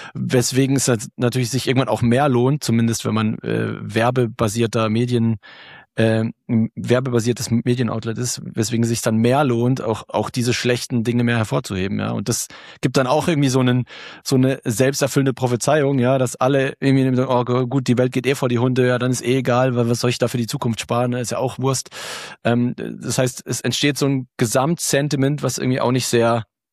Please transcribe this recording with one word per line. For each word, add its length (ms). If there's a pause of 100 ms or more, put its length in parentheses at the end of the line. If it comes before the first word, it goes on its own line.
(160)
weswegen 640
es 100
nat-, 280
natürlich 360
sich 160
irgendwann 220
auch 120
mehr 260
lohnt, 360
zumindest 420
wenn 80
man, 300
äh, 380
werbebasierter 1080
Medien, 480 (600)
ähm, 360 (140)
ein 260
werbebasiertes 800
Medienoutlet 640
ist, 280
weswegen 380
es 60
sich 120
dann 160
mehr 260
lohnt, 380
auch, 260
auch 220
diese 240
schlechten 500
Dinge 220
mehr 100
hervorzuheben, 640
ja. 120
Und 180
das 180 (320)
gibt 160
dann 120
auch 200
irgendwie 220
so 100
einen, 240 (400)
so 140
eine 260
selbsterfüllende 680
Prophezeiung, 640
ja, 180
dass 200
alle 420
irgendwie 340
sagen, 160
"Oh 140
gu-, 240
gut, 220
die 80
Welt 160
geht 120
eh 100
vor 120
die 120
Hunde, 280
ja, 120
dann 120
ist 100
eh 180
egal, 360
weil 140
was 100
soll 100
ich 80
da 120
für 80
die 100
Zukunft 320
sparen, 320
ist 200
ja 80
auch 200
Wurst." 300 (560)
Ähm, 320
das 400
heißt, 280
es 140
entsteht 380
so 80
ein 220 (100)
Gesamtsentiment, 1080
was 140
irgendwie 240
auch 100
nicht 160
sehr, 380 (280)